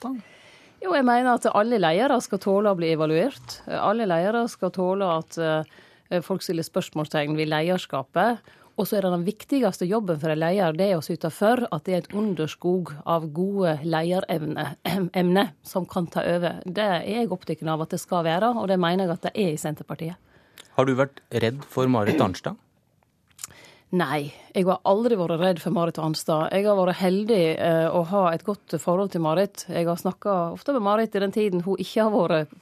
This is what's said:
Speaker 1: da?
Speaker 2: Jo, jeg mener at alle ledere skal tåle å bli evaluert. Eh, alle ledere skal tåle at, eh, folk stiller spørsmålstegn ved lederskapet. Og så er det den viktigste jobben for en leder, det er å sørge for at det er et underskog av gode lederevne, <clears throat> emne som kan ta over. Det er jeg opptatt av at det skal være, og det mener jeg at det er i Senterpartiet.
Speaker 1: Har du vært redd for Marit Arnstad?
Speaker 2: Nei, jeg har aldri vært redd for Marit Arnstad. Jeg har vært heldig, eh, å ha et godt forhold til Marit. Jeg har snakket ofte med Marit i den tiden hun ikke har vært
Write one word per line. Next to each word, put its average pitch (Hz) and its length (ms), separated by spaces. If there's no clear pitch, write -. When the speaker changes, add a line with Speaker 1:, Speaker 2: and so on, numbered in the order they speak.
Speaker 1:
da? 254 100
Speaker 2:
Jo, 370 100
jeg 277 100
mener 247 300
at 233 200
alle 226 240
ledere 202 440
skal - 160
tåle 202 320
å 190 60
bli 165 180
evaluert. 156 720
Eh, - 140
alle 214 260
ledere 196 420
skal 185 220
tåle 185 380
at, - 200
eh, 160 800
folk 185 220
stiller 165 200
spørsmålstegn 151 760
ved 156 120
lederskapet. 175 920
Og 196 80
så 214 100
er 196 60
det 185 100
den 175 140
viktigste 214 600
jobben 185 320
for 160 120
en 156 80
leder, 170 360
det 185 180
er 175 40
å 151 80
sørge 170 260
for 220 400
at 151 140
det 190 80
er 180 60
et - 160
underskog 175 800
av 165 300
gode 180 500
lederevne, 160 920
<clears throat> 175 260
emne 180 380
som 185 220
kan 180 220
ta 165 160
over. 175 420
Det 180 140
er 190 260
jeg 226 240
opptatt 175 380
av 160 160
at 160 80
det 175 100
skal 175 240
være, 190 320
og 214 120
det 190 100
mener 180 260
jeg 175 140
at - 40
det 175 120
er 185 180
i 151 40
Senterpartiet. 156 580
Speaker 1:
Har 131 100
du 135 80
vært 139 260
redd 117 340
for 131 240
Marit 117 340
Arnstad? 98 340
Speaker 2:
Nei, 151 380
jeg 190 140
har 185 180
aldri 220 320
vært 165 240
redd 180 180
for 156 140
Marit 170 240
Arnstad. 156 560
Jeg 196 100
har 208 140
vært 180 240
heldig, 190 560
eh, 165 320
å 175 160
ha 190 240
et 165 140
godt 196 360
forhold 190 300
til 175 100
Marit. 165 480
Jeg 170 160
har 170 120
snakket 180 580
ofte 226 180
med 254 100
Marit 214 340
i - 20
den 196 140
tiden 202 280
hun 190 160
ikke - 300
har 220 80
vært 165 340